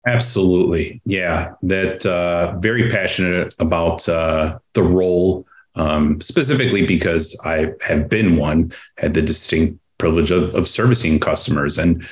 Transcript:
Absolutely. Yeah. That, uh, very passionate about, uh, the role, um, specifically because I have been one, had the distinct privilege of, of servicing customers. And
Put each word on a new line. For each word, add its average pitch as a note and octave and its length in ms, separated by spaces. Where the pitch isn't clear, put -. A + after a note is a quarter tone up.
Absolutely. F2+ 960
Yeah. E2+ 580
That, F#2+ 440
uh, F2 540
very A#2 280
passionate F2+ 680
about, E2 500
uh, D#2+ 520
the G2 100
role, F2+ 600
um, D2+ 460
specifically B2+ 680
because E2 580
I D#2+ 360
have D2+ 280
been G2 280
one, D#2 360
had D2+ 160
the D#2+ 100
distinct D#2+ 580
privilege E2 320
of, F2 240
of F2 140
servicing A2 500
customers. D2 600
And E2 340